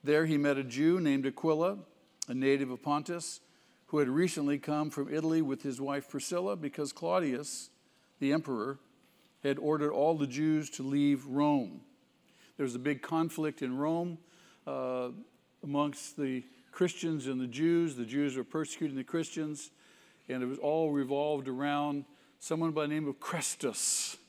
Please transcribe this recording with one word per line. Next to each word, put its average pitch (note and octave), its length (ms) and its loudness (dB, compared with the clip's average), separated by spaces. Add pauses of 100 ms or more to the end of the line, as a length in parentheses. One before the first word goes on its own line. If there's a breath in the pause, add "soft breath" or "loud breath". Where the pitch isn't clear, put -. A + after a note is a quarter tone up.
There D3+ 220 4
he D#3+ 140 2
met C#3+ 180 4
a C3+ 80 -2
Jew D3 340 4
named C#3 280 2
Aquila, D#3+ 520 0 (480)
a B2+ 80 -6
native C3+ 360 2
of B2+ 120 -8
Pontus, D3+ 580 -4 (480 soft breath)
who D3+ 100 2
had C#3 100 4
recently D3 500 2
come D3+ 300 -2
from C#3+ 240 -4
Italy D#3+ 300 2
with C3+ 200 -2
his C3 160 -4
wife C#3 300 -4
Priscilla F3+ 480 -2
because D3 360 -4
Claudius, E3 760 -2 (500 soft breath)
the C3+ 140 2
emperor, C#3 460 -2 (640 soft breath)
had C#3 160 2
ordered D3 340 2
all D#3 240 4
the C#3+ 100 2
Jews D3+ 440 2
to - 120 -10
leave C#3+ 440 2
Rome." C3+ 560 2 (760 soft breath)
There C#3+ 80 0
was B2 100 -2
a B2 60 -4
big C#3 220 0
conflict D#3+ 580 -2
in B2+ 160 -2
Rome, E3 400 0 (500 soft breath)
uh, B2+ 440 -4 (520)
amongst C#3+ 540 -2
the C3 280 -2 (280 loud breath)
Christians D#3+ 540 0
and C3 140 -2
the B2+ 60 -2
Jews. D#3+ 500 2
The A#2+ 80 -4
Jews C3+ 320 0
were B2+ 80 -2
persecuting D3+ 520 -4
the C3 80 -4
Christians, D#3 640 -4 (580 soft breath)
and B2+ 140 -4
it B2 40 -2
was C3+ 120 -4
all D#3 320 2
revolved C#3 580 0
around C#3+ 560 -2 (340 soft breath)
someone D#3+ 340 0
by D3+ 100 0
the D3 60 0
name D3+ 200 -2
of C#3 100 -6
Chrestus. - 1000 -4 (100)